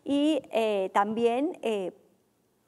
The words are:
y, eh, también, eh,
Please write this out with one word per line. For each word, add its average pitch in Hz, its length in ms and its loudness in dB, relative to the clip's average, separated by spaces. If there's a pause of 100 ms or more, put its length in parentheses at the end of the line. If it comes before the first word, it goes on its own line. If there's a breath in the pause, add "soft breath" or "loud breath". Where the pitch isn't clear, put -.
y, 285 380 2 (100)
eh, 208 440 0
también, 233 640 0
eh, 202 320 -4 (760)